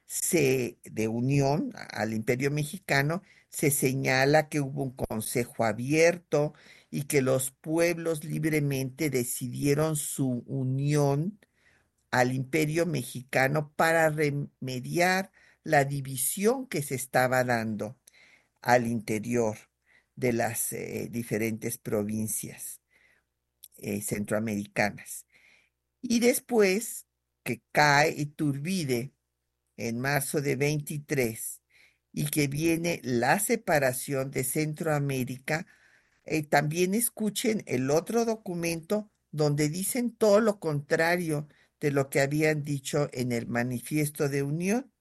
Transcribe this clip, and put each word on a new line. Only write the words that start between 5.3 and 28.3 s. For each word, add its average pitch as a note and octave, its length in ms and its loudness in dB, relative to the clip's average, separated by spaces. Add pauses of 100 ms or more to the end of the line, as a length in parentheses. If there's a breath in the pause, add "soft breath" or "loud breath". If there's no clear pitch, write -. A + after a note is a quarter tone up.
abierto D3 920 2 (360 loud breath)
y D3+ 120 -4
que D3 180 2
los C3 300 2
pueblos E3 760 -2
libremente D3+ 840 0
decidieron C3+ 840 0
su C3 500 -4
unión C#3 920 0 (720 soft breath)
al B2+ 220 4
Imperio D3+ 540 0
Mexicano C#3+ 920 -2
para E3 320 4
remediar D3 1200 -2 (320 soft breath)
la D3 220 6
división C#3+ 800 -2
que D#3+ 160 -4
se C#3+ 120 -4
estaba B2+ 500 2
dando A2 540 -2 (640 soft breath)
al B2 240 4
interior A2+ 720 0 (580 soft breath)
de B2+ 160 0
las, A2+ 400 -2
eh, G#2 380 -8
diferentes A2+ 680 -4
provincias, A2 1000 -6 (960 soft breath)
eh, G2+ 260 -6
centroamericanas. G#2 1200 -4 (760 soft breath)
Y A#3+ 180 0
después A#3 840 2 (360)
que A2+ 200 -6 (100)
cae D3 380 6
Iturbide D3 1000 -2 (640)